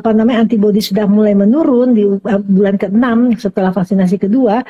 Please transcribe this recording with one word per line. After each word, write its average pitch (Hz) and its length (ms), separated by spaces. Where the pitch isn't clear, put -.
apa 220 160
namanya, 226 300
antibodi 208 340
sudah 208 240
mulai 208 320
menurun 247 560
di, 208 160
eh, 196 320
bulan 196 400
keenam 233 560
setelah 185 320
vaksinasi 190 480
kedua, 226 520